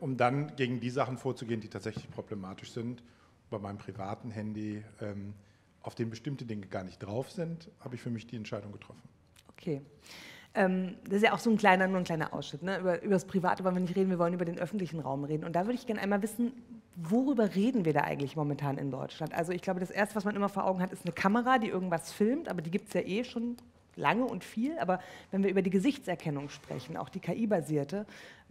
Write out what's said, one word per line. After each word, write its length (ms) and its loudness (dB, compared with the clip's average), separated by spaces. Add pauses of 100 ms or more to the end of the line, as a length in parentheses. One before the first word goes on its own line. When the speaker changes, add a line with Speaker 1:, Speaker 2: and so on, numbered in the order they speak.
Speaker 1:
um 160 -2
dann 400 2
gegen 240 0
die 100 -2
Sachen 260 0
vorzugehen, 440 -2
die 80 -10
tatsächlich 420 -8
problematisch 640 -10
sind. 320 -8 (460)
Bei 100 -4
meinem 180 -8
privaten 540 -8
Handy, 500 -6 (180)
ähm, 340 -8 (460)
auf 140 -10
dem 160 -2
bestimmte 340 -8
Dinge 220 -8
gar 160 -6
nicht 160 -12
drauf 320 -6
sind, 480 -8
habe 160 -12
ich 60 -8
für 100 -6
mich 160 -6
die 80 -12
Entscheidung 380 -8
getroffen. 360 -18 (560)
Speaker 2:
Okay. 160 -2 (760)
Ähm, 500 2
das 100 -2
ist 80 4
ja 100 8
auch 60 2
so 100 0
ein 80 6
kleiner, 320 8
nur 80 2
ein 80 2
kleiner 300 -2
Ausschnitt, 280 -8
ne? 180 -2
Über, 220 2
über 120 4
das 100 4
Private 400 2
wollen 120 2
wir 40 2
nicht 160 0
reden, 140 4
wir 80 2
wollen 160 4
über 100 0
den 140 -4
öffentlichen 420 -4
Raum 240 -2
reden. 200 -2
Und 120 0
da 80 4
würde 120 0
ich 100 -8
gerne 160 -2
einmal 180 2
wissen, 320 0 (440)
worüber 580 4
reden 320 4
wir 80 4
da 80 4
eigentlich 340 -2
momentan 400 0
in 140 -2
Deutschland? 420 -4
Also 200 -2
ich 100 -4
glaube, 180 -2
das 100 -4
Erste, 260 0
was 100 0
man 100 -2
immer 140 2
vor 160 0
Augen 160 2
hat, 100 -2
ist 140 -8
eine 60 -2
Kamera, 440 4
die 120 2
irgendwas 440 0
filmt, 380 2
aber 100 -2
die 100 -4
gibt's 220 -2
ja 80 2
eh 240 0
schon 320 -4 (400)
lange 300 4
und 180 -4
viel. 340 -2
Aber 220 2 (300)
wenn 120 2
wir 80 6
über 120 4
die 80 4
Gesichtserkennung 800 0
sprechen, 480 -8
auch 100 -6
die 120 -8
K-I-basierte, 840 0 (460)